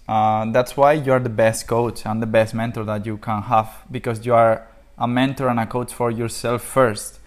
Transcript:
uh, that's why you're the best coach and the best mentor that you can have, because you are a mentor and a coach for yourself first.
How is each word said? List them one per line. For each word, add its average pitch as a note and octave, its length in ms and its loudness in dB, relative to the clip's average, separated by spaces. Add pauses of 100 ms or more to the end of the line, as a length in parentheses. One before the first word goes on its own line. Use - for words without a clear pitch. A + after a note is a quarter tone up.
uh, A2 440 2
that's B2 260 0
why C#3+ 160 6
you're C3 260 2
the A#2+ 160 -4 (100)
best - 220 0
coach A#2 380 -2
and A2 160 -2
the A2+ 160 -4
best G#2+ 160 2
mentor A2+ 320 -4
that G#2+ 200 -4
you G#2+ 120 -6
can G#2+ 260 -4
have, A2 260 2 (220)
because A#2 340 -6
you A#2+ 80 2
are A2+ 340 4 (300)
a A#2 100 -2
mentor C3 420 0
and A#2 100 0
a A2 80 -2
coach B2 260 -6
for A#2+ 160 -2
yourself A#2 540 -4
first. - 640 0